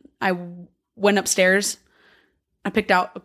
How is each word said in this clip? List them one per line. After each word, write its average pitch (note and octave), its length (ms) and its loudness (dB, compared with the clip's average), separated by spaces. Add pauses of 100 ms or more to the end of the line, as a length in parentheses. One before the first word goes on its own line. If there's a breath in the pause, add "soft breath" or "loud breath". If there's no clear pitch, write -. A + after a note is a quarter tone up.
(220)
I G3 60 0
w-, F3 400 -8 (260)
went G3+ 240 2
upstairs. F#3+ 580 0 (880 soft breath)
I G3 60 -4
picked G#3 200 -2
out F#3 260 2
a F#3+ 80 -18